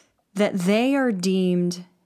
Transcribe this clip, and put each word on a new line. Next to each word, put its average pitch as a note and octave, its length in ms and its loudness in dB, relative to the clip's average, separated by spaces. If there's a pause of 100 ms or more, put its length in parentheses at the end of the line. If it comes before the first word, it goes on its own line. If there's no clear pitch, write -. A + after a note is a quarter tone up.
(360)
that G3+ 180 0
they G#3+ 420 0
are C4 160 0
deemed F3+ 720 0 (220)